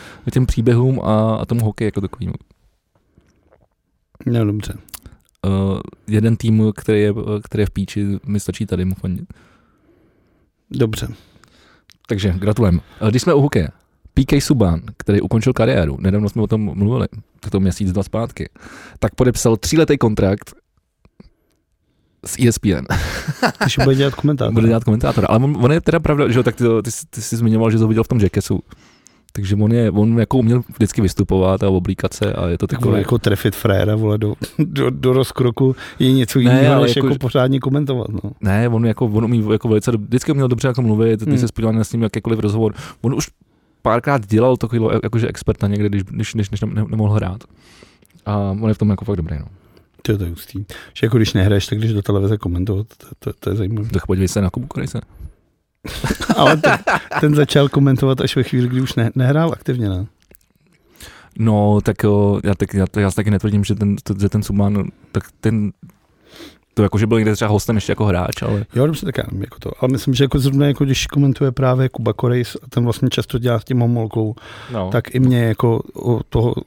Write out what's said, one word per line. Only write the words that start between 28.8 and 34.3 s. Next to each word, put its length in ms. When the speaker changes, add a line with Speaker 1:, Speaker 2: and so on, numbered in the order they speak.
Speaker 1:
Takže 200
on 160
je, 180
on 300
jako 180
uměl 240
vždycky 280
vystupovat 600
a 60
oblíkat 460
se 180
a 160
je 100
to 80
Speaker 2:
Tak 120
Speaker 1:
takový 120
Speaker 2:
vole, 80
jako 200
trefit 380
frajera, 400
vole, 220
do, 160